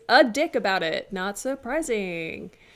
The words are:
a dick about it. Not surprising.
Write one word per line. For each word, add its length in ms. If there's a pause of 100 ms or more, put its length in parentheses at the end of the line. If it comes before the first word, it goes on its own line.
a 160
dick 320
about 280
it. 280
Not 280
surprising. 1120 (240)